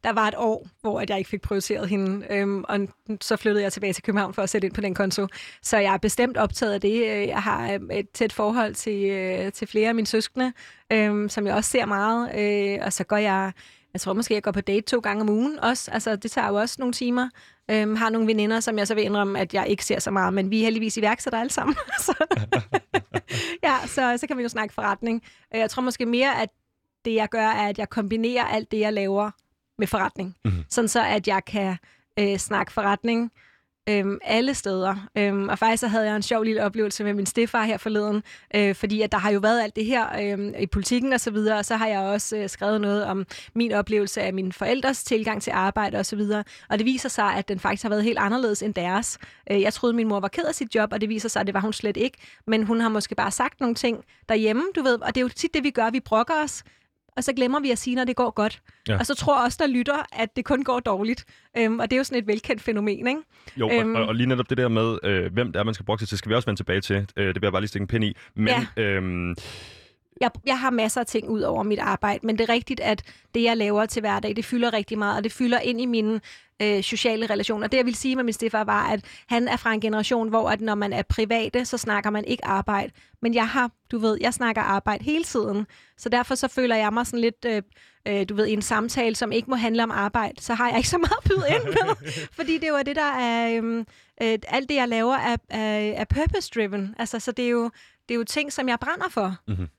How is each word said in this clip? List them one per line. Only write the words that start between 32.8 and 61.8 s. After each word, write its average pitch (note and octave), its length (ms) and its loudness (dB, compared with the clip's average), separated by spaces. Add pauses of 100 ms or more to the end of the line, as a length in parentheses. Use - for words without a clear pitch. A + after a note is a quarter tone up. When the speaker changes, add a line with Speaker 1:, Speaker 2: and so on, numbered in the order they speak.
Speaker 1:
øhm, G3+ 360 0
alle B3 300 2
steder. F#3+ 640 -2
Øhm, G3+ 320 2
og G3 100 -2
faktisk A3+ 220 2
så A#3+ 80 -2
havde A3 180 2
jeg G#3+ 100 0
en G#3 60 -2
sjov A3 200 0
lille A3 220 0
oplevelse G#3 400 -2
med G#3 100 0
min G3+ 120 -2
stefar A#3 380 0
her A3 120 0
forleden, G#3+ 460 -2 (340)
øh, G3+ 180 4
fordi G#3+ 280 0
at G#3 100 0
der G#3+ 60 2
har G3 120 2
jo G3+ 100 4
været A3+ 220 4
alt G#3+ 140 -4
det G#3+ 80 0
her, A#3 220 2 (260)
øhm, G3+ 260 -4
i G3 80 0
politikken B3 460 0
og A#3+ 80 2
så A#3 100 -4
videre, G#3+ 280 2
og G#3 60 -2
så A3+ 120 -2
har A3 100 0
jeg G#3 140 0
også, G3+ 360 -2
øh, G#3 120 -4
skrevet G#3 320 0
noget G3+ 240 0
om F#3+ 220 -4 (280)
min A#3 180 2
oplevelse G#3 500 0
af F#3+ 120 -2
mine F#3+ 180 -2
forældres B3+ 520 0
tilgang A3 380 0
til - 80 -4
arbejde G3 480 0
og G3 80 0
så G#3+ 100 -6
videre. G#3 280 0 (260)
Og G#3 80 0
det A3 80 2
viser C4 220 0
sig, G#3 260 0
at G3 140 -4
den G3 120 -2
faktisk G3 220 -2
har A3 80 -2
været G#3 140 2
helt A3+ 140 2
anderledes G#3+ 440 0
end G#3 120 -2
deres. F#3 440 -2 (320)
Øh, G3+ 120 4
jeg G#3+ 100 2
troede, A#3 240 0
min A3+ 120 2
mor G3+ 120 0
var G3 80 -2
ked E4+ 160 -4
af E4 100 0
sit B3+ 200 -6
job, G#3+ 180 2
og G#3+ 80 -4
det G#3+ 80 0
viser A3 200 -4
sig, G#3+ 120 -2
at G3+ 60 0
det G3+ 80 -2
var G3 60 2
hun G#3+ 120 -2
slet G#3 240 -4
ikke. B3+ 220 -2 (280)
Men A3 160 2
hun A3+ 180 2
har A#3 80 2
måske G#3+ 260 -2
bare - 160 0
sagt - 300 -2
nogle A#3 140 0
ting A#3 300 -2 (240)
derhjemme, A3 340 2 (140)
du D#4+ 60 0
ved, B3+ 200 4
og A3+ 120 -2
det - 20 2
er B3+ 60 2
jo B3+ 60 2
tit - 260 -4
det, D4 100 0
vi C#4+ 60 2
gør, A#3 200 2
vi B3 100 0
brokker A#3 340 2 (100)
os, - 180 -8 (540)
og B3+ 80 -4
så C#4 80 0
glemmer B3+ 280 2
vi C4+ 100 0
at A#3 80 2
sige, B3+ 180 -2
når B3+ 80 2
det B3 120 -2
går A#3+ 140 2
godt. - 320 -2 (260)
Speaker 2:
Ja. G#2 100 2
Speaker 1:
Og - 80 2
så C#4+ 80 0
tror B3+ 300 4
også, B3 160 0
der D#4 60 4
lytter, C#4 460 0
at A3+ 240 -4
det B3+ 80 -2
kun C#4 200 2
går B3 160 0
dårligt. A3 440 -2 (320)
Øhm, A3+ 220 2
og A3+ 120 0